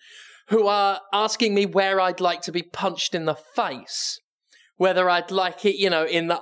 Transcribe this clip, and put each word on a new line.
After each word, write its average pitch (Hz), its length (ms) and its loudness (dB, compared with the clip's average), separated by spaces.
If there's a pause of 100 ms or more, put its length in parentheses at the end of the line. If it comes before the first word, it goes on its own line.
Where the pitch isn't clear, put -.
(480)
who 214 180 4
are 202 340 2 (120)
asking 214 420 0
me 202 120 2
where 190 340 2
I'd 180 200 0
like 175 220 0
to 170 100 -8
be 175 100 -4
punched - 520 -6
in 165 100 -4
the 156 120 0 (200)
face. - 640 -6 (560)
Whether 185 340 2
I'd 175 220 0
like 185 320 -2
it, 196 100 2
you 196 160 0
know, 160 140 2
in 170 240 0
the 170 140 0